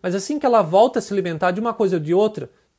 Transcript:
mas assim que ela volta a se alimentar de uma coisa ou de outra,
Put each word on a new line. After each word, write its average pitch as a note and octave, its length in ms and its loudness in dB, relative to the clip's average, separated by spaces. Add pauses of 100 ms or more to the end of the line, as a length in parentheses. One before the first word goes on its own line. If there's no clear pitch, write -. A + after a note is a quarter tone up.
mas F3+ 120 -4
assim A#3+ 240 -4
que C#4+ 80 -2
ela A3+ 160 4
volta G3+ 360 4
a F#3 40 -2
se - 100 -8
alimentar F3+ 380 -2
de F#3 100 -4
uma A#3 140 -4
coisa F#3+ 220 0
ou D#3 60 -2
de D#3+ 120 -2
outra, G3+ 360 0 (280)